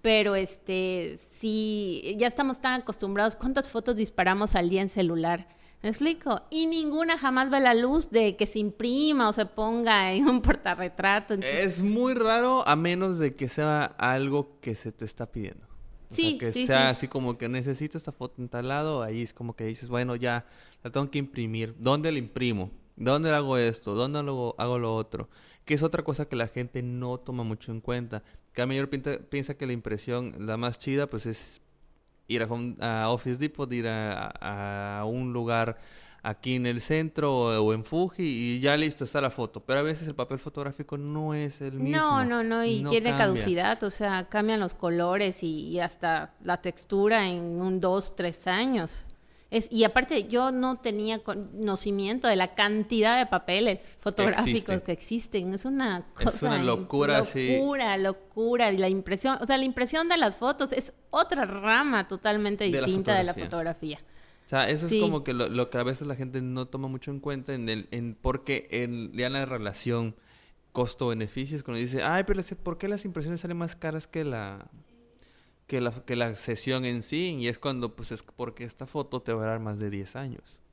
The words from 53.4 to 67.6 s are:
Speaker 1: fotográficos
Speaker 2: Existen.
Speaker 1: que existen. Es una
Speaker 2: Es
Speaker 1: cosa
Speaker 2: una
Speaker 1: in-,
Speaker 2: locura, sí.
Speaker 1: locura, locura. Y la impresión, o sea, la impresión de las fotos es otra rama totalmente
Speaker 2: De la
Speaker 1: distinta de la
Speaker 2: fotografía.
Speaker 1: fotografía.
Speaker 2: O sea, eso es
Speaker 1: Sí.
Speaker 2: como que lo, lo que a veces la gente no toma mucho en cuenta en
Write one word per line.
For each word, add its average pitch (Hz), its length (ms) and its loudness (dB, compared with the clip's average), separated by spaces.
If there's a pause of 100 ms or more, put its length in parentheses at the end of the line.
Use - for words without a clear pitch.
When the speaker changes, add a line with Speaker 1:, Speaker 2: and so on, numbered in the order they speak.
Speaker 1:
fotográficos 208 520 2
Speaker 2:
Existen. 190 300 0
Speaker 1:
que 180 100 -4
existen. 190 600 -4
Es 196 100 -6
una 254 420 -2 (140)
Speaker 2:
Es - 40 2
Speaker 1:
cosa - 220 2
Speaker 2:
una 143 120 2
Speaker 1:
in-, 131 80 2
Speaker 2:
locura, 139 580 4
sí. 131 320 -2
Speaker 1:
locura, 269 420 2
locura. 220 720 2
Y 190 60 2
la 185 120 4
impresión, 190 520 0
o 226 60 -2
sea, 262 120 4
la 262 60 2
impresión 262 440 0
de 339 100 4
las 214 200 4
fotos 269 340 0
es - 200 -4 (180)
otra 294 360 2
rama 214 600 2
totalmente 208 640 0
Speaker 2:
De 139 100 2
la 127 60 2
Speaker 1:
distinta 190 300 2
de 185 80 4
la 175 100 -2
Speaker 2:
fotografía. 160 600 -6
Speaker 1:
fotografía. - 20 -20 (480)
Speaker 2:
O - 40 -20
sea, 135 180 4
eso 151 180 0
es 165 40 -2
Speaker 1:
Sí. 220 100 6
Speaker 2:
como 147 240 2
que 131 80 -2
lo, 120 160 0
lo 123 200 0
que 123 100 -4
a 120 40 0
veces 127 240 -2
la 139 80 -6
gente 131 280 -6
no 127 260 -6
toma 135 180 -6
mucho 131 240 -8
en 139 80 -8
cuenta 139 340 -8
en 120 160 -4